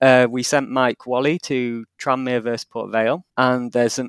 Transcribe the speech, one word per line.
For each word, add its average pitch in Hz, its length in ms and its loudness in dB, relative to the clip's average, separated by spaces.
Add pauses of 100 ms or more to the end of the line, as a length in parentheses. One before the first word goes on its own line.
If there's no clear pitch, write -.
uh, 127 280 6
we 123 140 -4
sent 135 280 -2
Mike 127 360 -2
Wally 135 340 0
to 120 440 -4 (160)
Tranmere 127 420 -2
versus 117 220 -6
Port 101 260 -12
Vale, 113 340 -2 (120)
and 127 360 0
there's 120 220 2
some 127 140 -6